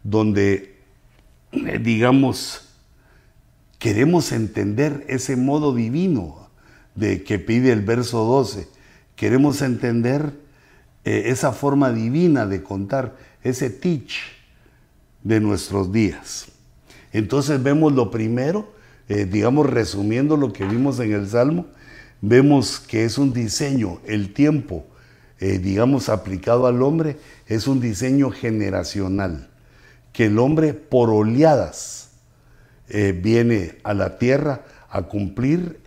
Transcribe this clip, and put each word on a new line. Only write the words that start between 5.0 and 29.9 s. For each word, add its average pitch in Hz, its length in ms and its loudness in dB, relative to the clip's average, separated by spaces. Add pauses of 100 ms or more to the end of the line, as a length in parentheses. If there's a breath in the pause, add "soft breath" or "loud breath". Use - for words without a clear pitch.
ese 131 260 -4
modo 139 400 0
divino 120 760 -2 (460 soft breath)
de 98 280 -2
que 104 160 -4
pide 120 340 2
el 104 80 0
verso 113 420 -2
doce. 110 460 -2 (480 soft breath)
Queremos 135 440 2
entender, 127 720 -2 (720 soft breath)
eh, 107 220 0
esa 127 260 0
forma 139 400 0
divina 127 540 0
de 95 180 -4
contar, 101 540 -6 (260 loud breath)
ese 131 260 -2
teach 156 440 -4 (1080 soft breath)
de 107 180 2
nuestros 98 500 -2
días. - 560 -2 (640 soft breath)
Entonces 135 500 -2
vemos 147 300 4
lo 123 180 2
primero, 123 640 -2 (360 soft breath)
eh, 101 160 0
digamos, 117 440 2
resumiendo 117 680 0
lo 127 160 0
que 98 100 -8
vimos 120 380 0
en 110 100 -2
el 101 160 -2
Salmo, 135 380 0 (560 loud breath)
vemos 131 580 4
que 110 240 -2
es 113 140 -2
un 139 160 2
diseño, 117 720 -2
el 104 260 -4
tiempo, 139 540 0 (540 soft breath)
eh, 95 180 0
digamos, 107 500 0
aplicado 110 600 0
al 123 140 2
hombre, 151 360 0 (300 loud breath)
es 113 200 -2
un 135 140 2
diseño 127 480 0
generacional, 95 1200 -4 (640 soft breath)